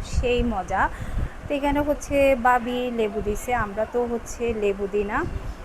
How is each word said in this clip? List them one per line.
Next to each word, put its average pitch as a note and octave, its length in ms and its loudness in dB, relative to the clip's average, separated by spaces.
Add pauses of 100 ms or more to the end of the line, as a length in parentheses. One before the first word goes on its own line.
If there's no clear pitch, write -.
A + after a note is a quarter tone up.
সেই B3 380 2
মজা। G3+ 460 0 (580)
তো D4 60 0
এখানে C#4+ 260 2
হচ্ছে C#4 640 4
ভাবি B3 480 2
লেবু G#3+ 300 0
দিছে, G#3 320 -2
আমরা G#3+ 400 -2
তো A#3+ 120 2
হচ্ছে A#3 480 -4
লেবু G3+ 380 0
দিই G#3 120 0
না। A#3 200 0 (420)